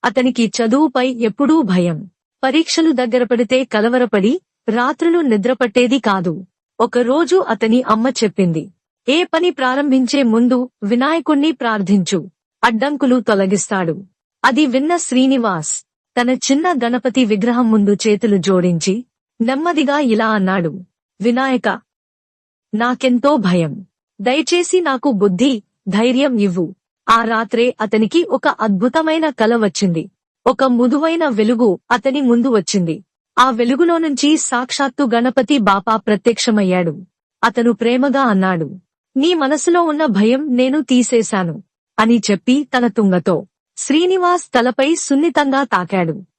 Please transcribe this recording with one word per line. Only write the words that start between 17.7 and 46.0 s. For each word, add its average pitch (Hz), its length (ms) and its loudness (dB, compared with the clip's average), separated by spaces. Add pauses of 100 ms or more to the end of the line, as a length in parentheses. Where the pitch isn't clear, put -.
ముందు 208 260 4 (120)
చేతులు 208 280 2
జోడించి, 185 680 0 (360)
నెమ్మదిగా 277 580 0
ఇలా 226 300 0
అన్నాడు, 190 560 -2 (360)
"వినాయక, 247 600 0 (960)
నాకెంతో 247 640 0
భయం. 180 500 -2 (340)
దయచేసి 330 600 0
నాకు 277 320 -2
బుద్ధి, 208 500 0 (260)
ధైర్యం 247 500 0
ఇవ్వు." 185 360 -2 (360)
ఆ 226 140 2
రాత్రే 226 560 -2
అతనికి 220 440 0
ఒక - 240 -2
అద్భుతమైన 285 840 -2
కల 233 260 0
వచ్చింది. 196 540 -2 (360)
ఒక 262 180 0
మృదువైన 277 640 0
వెలుగు 220 500 0 (120)
అతని 269 300 0
ముందు 240 340 2
వచ్చింది. 175 500 -2 (340)
ఆ 262 120 4
వెలుగులో 269 480 0
నుంచి 302 380 0
సాక్షాత్తు 262 800 -4
గణపతి 254 440 0
బాపా 202 380 0
ప్రత్యక్షమయ్యాడు. 196 1080 0 (420)
అతను 233 280 2
ప్రేమగా 247 500 0
అన్నాడు, 190 560 0 (380)
"నీ 320 180 2
మనసులో 311 480 0
ఉన్న 311 240 0
భయం 247 500 2
నేను 262 240 2
తీసేశాను," 220 840 0 (360)
అని 226 220 4 (100)
చెప్పి 254 460 0
తన 247 100 2
తుంగతో 190 600 0 (300)
శ్రీనివాస్ 359 760 0
తలపై 262 400 2
సున్నితంగా 277 680 0
తాకాడు. 180 600 -4 (140)